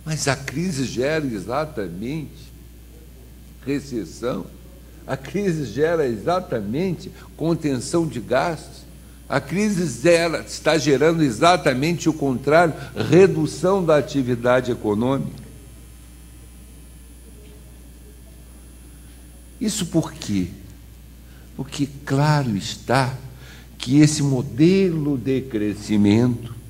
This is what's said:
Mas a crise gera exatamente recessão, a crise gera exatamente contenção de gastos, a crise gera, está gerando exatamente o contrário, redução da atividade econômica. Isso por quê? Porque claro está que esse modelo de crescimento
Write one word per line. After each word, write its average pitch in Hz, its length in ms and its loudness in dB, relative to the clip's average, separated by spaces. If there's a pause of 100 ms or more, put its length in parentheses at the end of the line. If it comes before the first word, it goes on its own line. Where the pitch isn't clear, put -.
Mas 160 240 -4
a 135 80 2
crise 139 480 -4
gera 139 420 -2
exatamente 117 1300 -8 (1120)
recessão, 120 800 -6 (640)
a 131 100 -4
crise 165 480 -4
gera 147 420 0
exatamente 131 1040 -4 (240)
contenção 156 720 -2
de 120 120 -8
gastos, 135 680 -4 (420)
a 139 140 0
crise 175 600 -2
gera, 165 400 4
está - 360 0
gerando 151 460 4
exatamente 151 840 2
o 156 60 2
contrário, 147 640 2 (200)
redução 160 880 4
da 156 140 4
atividade 123 760 0
econômica. 117 720 -2 (4000)
Isso 190 280 -4
por 160 260 -2
quê? 92 360 -4 (1080)
Porque 139 320 -6 (180)
claro 139 500 2
está 123 600 0 (640)
que 135 200 2
esse 151 220 6
modelo 147 960 2
de 127 240 -2
crescimento 107 1120 2 (160)